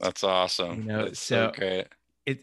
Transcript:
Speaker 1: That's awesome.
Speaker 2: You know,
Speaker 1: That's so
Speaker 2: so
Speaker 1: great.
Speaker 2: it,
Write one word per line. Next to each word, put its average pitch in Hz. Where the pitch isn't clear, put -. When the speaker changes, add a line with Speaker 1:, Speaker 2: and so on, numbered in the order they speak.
Speaker 1:
That's 92
awesome. 92
Speaker 2:
You 110
know, 107
Speaker 1:
That's -
so 117
Speaker 2:
so 107
Speaker 1:
great. 95
Speaker 2:
it, 135